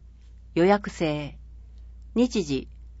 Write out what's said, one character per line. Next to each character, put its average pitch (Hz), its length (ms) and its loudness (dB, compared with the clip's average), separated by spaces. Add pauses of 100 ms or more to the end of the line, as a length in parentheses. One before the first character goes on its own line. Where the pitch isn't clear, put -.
(540)
予 165 100 4
約 202 260 4
制。 151 480 -4 (760)
日 233 280 2
時、 143 260 -2 (320)